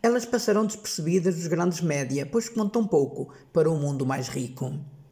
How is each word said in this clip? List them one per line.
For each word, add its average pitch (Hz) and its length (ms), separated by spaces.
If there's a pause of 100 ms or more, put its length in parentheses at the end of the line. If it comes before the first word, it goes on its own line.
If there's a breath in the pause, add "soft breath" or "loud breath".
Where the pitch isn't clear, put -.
elas 240 240
passarão 220 400
despercebidas 175 680
dos 170 100
grandes 170 340
média, 139 460
pois 226 240
contam 214 380
pouco 143 440 (220 loud breath)
para 160 160
o 160 80
mundo 143 260
mais 131 260
rico. 135 440 (380)